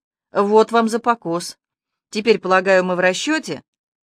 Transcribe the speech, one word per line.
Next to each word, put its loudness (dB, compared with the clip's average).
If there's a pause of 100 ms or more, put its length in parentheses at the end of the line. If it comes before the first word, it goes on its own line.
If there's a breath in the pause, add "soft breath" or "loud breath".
(320)
«Вот 2
вам 2
за -2
покос. -6 (540)
Теперь, 0
полагаю, 2
мы -2
в 0
расчёте?» -2 (460)